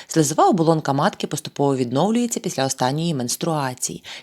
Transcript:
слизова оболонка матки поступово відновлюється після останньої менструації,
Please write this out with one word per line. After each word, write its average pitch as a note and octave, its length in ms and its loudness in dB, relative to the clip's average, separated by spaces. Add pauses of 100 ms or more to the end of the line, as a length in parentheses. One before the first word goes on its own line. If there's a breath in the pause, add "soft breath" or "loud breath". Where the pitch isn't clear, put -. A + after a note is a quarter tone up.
слизова D#3+ 420 4
оболонка D#3+ 440 2
матки D3+ 340 0
поступово C#3+ 480 -2
відновлюється F3+ 640 0
після C#3 260 -4
останньої C#3+ 480 -2
менструації, C3+ 920 -4 (200 loud breath)